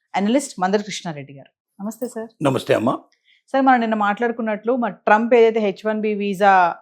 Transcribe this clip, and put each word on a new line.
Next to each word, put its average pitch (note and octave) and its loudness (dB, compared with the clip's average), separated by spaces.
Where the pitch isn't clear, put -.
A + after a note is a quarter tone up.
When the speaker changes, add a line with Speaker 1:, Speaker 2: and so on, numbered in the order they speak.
Speaker 1:
అనలిస్ట్ A3 -2
మందర F#3+ 0
కృష్ణారెడ్డి D3+ -12
గారు. C3+ -20
నమస్తే A3 -10
సార్. A3 -12
Speaker 2:
నమస్తే C3+ 0
అమ్మా. A#2+ -2
Speaker 1:
సార్, C4+ 0
మనం B3+ 4
నిన్న A3 -2
మాట్లాడుకున్నట్లు A3 -4
మరి A#3 -4
ట్రంప్ A3+ 2
ఏదైతే A3+ 4
హెచ్ G#3 -4
వన్ G#3+ -4
బి G#3+ -2
వీసా G3+ 2